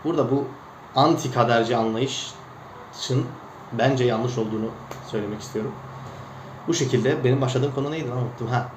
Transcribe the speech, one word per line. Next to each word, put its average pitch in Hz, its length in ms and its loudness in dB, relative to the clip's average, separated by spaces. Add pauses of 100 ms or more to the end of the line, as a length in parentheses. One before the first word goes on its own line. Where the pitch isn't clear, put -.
burada 147 280 2
bu 139 120 2 (520)
anti 147 360 6
kaderci 117 440 4
anlayışın - 1500 -2 (480)
bence 123 300 4
yanlış 120 340 2
olduğunu 110 320 -2 (380)
söylemek 104 340 -4
istiyorum. 107 300 -4 (960)
Bu 165 60 2
şekilde 131 500 2
benim 127 180 4
başladığım 131 340 2
konu 139 160 -2
neydi 156 180 -4
lan 123 80 -4
unuttum. 117 300 -4
Ha, 120 300 0